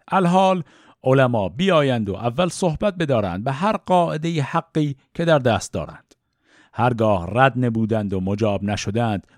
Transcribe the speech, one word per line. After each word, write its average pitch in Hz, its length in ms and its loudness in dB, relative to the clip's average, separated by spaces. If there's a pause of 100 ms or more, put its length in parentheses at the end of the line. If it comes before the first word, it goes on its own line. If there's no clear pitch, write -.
الحال 185 560 2 (400)
علما 123 460 2
بیایند 135 600 2
و 92 60 -4
اول 120 340 -2
صحبت 185 460 -2
بدارند 110 480 -2
به 135 80 -4
هر 196 260 -2
قاعدهٔ 165 640 -2
حقی 151 540 -4 (180)
که 170 120 -6
در 156 140 4
دست 117 340 0
دارند. - 420 -10 (640)
هرگاه 110 500 0 (120)
رد 131 140 4 (120)
نبودند 110 480 -2
و 95 60 -2
مجاب 101 440 -2
نشدند 104 640 -4 (100)